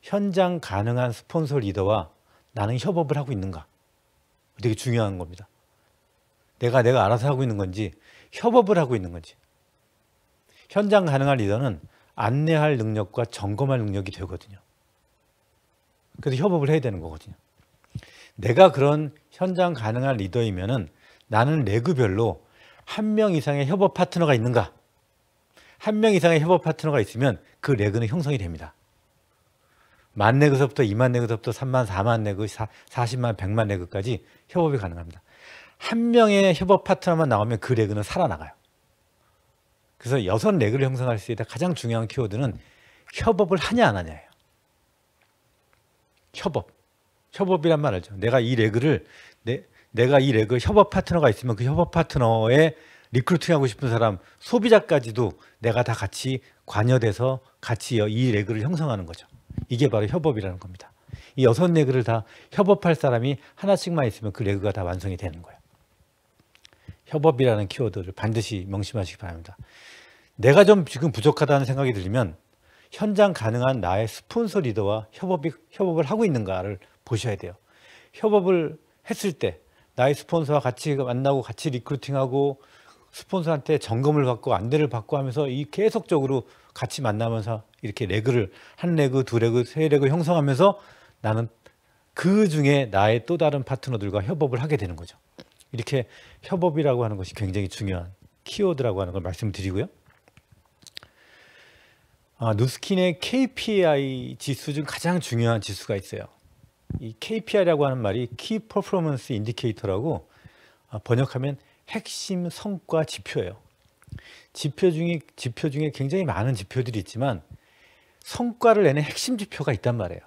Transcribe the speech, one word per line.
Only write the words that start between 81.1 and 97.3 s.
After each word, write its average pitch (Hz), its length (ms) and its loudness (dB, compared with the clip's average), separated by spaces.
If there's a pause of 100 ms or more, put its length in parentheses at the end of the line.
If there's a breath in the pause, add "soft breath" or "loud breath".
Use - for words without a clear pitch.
같이 - 280 -6
리크루팅하고 135 920 -2 (520 soft breath)
스폰서한테 156 680 -2
점검을 143 460 2
받고 123 300 0
안내를 127 340 0
받고 117 280 -6
하면서 135 300 -2
이 135 240 -4
계속적으로 156 800 0 (240 soft breath)
같이 - 280 -8
만나면서 113 600 -2 (200)
이렇게 107 240 -6
레그를 110 440 0 (260 loud breath)
한 175 200 -2
레그, 135 280 2
두 120 140 -2
레그, 117 260 2
세 156 220 -2
레그 139 220 4
형성하면서 160 720 2 (400 loud breath)
나는 110 280 -2 (640 soft breath)
그 202 360 2
중에 143 380 2
나의 107 400 2
또 170 100 -2
다른 147 260 0
파트너들과 101 600 -4
협업을 131 380 -2
하게 151 160 -2
되는 90 200 -6
거죠. 82 200 -18 (540)
이렇게 117 380 -4 (340 loud breath)
협업이라고 151 600 0
하는 107 120 -4
것이 92 180 -10